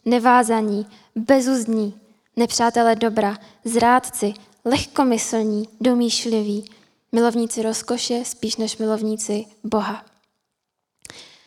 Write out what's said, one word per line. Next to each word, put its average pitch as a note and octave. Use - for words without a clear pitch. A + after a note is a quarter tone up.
nevázaní, A3+
bezuzdní, A3+
nepřátelé A#3
dobra, G#3+
zrádci, A#3
lehkomyslní, A3
domýšliví, A3+
milovníci A#3
rozkoše A#3+
spíš -
než A3
milovníci G#3+
Boha.“ G#3+